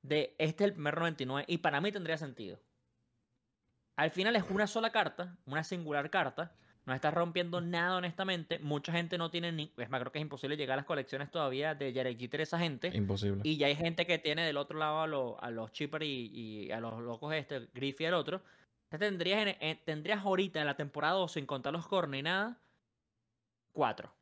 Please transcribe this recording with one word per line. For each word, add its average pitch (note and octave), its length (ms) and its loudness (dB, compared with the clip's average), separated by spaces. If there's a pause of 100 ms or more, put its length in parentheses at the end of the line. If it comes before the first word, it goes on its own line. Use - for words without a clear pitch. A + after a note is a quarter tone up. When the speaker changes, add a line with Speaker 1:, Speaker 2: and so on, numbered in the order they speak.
Speaker 1:
de D3 380 0
"este D#3 240 2
es G3+ 60 6
el G3+ 40 -2
primer D3 240 -2
noventa E3 240 0
y B2+ 60 0
nueve", C#3 200 -2
y E3 120 0
para C#3+ 200 2
mí G3+ 120 2
tendría E3 260 -2
sentido. A2+ 420 -8 (1400)
Al D#3 140 4
final G3 260 2
es F#3+ 140 4
una G3+ 160 4
sola A3+ 260 0
carta, F3+ 540 0
una D3 180 -2
singular D3+ 460 -2
carta. D#3+ 460 0 (300)
No C3 80 -2
estás D3 200 2
rompiendo E3+ 460 2
nada, F3 380 2
honestamente. F3+ 640 -2
Mucha D3 340 0
gente E3+ 240 0
no E3 120 0
tiene E3+ 220 -2
ni, D#3 240 -4
es A#2 140 -6
más, B2+ 100 0
creo A#2+ 140 -2
que D3+ 60 -2
es - 20 -2
imposible C#3+ 340 -4
llegar C3+ 200 0
a - 20 0
las C#3 80 -4
colecciones C#3+ 440 -4
todavía D3 460 0
de C#3+ 160 -2
Derek B2+ 260 0
Jeter, B2 220 -4
esa D#3 180 0
gente. E3+ 380 0
Speaker 2:
Imposible. G2 480 2
Speaker 1:
Y D3+ 140 2
ya C#3+ 100 4
hay C#3+ 80 4
gente E3 300 0
que E3 140 2
tiene D#3+ 260 0
del D3+ 100 0
otro D3 240 -2
lado D#3 220 2
a D#3+ 60 2
lo-, C3 360 -2
a A#2+ 80 -4
los A2+ 220 -6
Chipper D3+ 300 -4
y, C3 300 -4
y G#2+ 380 -8
a A2 80 -2
los A2+ 220 -6
locos A#2+ 320 -4
este, C#3 400 -4
Griffey C3+ 340 -2
al F3 60 2
otro. F3 280 0 (440)
Entonces G3 240 0
tendrías G3 380 2
en, F#3+ 120 -2
en, D#3 240 -2
tendrías E3+ 400 0
ahorita F#3 380 2
en D3 40 2
la C#3 120 0
temporada D3 380 2
dos, F3+ 180 0
sin C#3+ 120 -2
contar C#3 280 -2
los E3+ 160 -4
corners E3+ 220 2
ni C3+ 100 -2
nada, G3 360 0 (1160)
cuatro. - 480 0